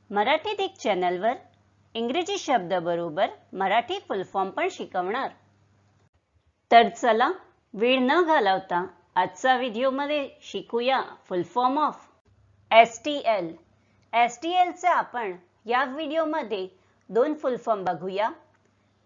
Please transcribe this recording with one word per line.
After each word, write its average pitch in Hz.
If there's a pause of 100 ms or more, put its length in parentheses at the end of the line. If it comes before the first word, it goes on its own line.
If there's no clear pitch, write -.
(120)
मराठी 277
डिक 392
चॅनलवर 180 (600)
इंग्रजी 320
शब्द 190
बरोबर 170 (240)
मराठी 214
फुल 202
फॉर्म 190
पण 311
शिकवणार. 196 (1400)
तर 233
चला, 233 (420)
वेळ 247
न 277
घालवता 190 (300)
आजचा -
व्हिडिओमध्ये 269 (120)
शिकूया 233 (300)
full 180 (120)
form 254
of 285 (800)
एसटीएल. 226 (580)
एसटीएल 330
चे 349
आपण 233 (300)
या 190
व्हिडिओमध्ये 285 (420)
दोन 254
फुल 269
फॉर्म 214
बघूया. 185 (760)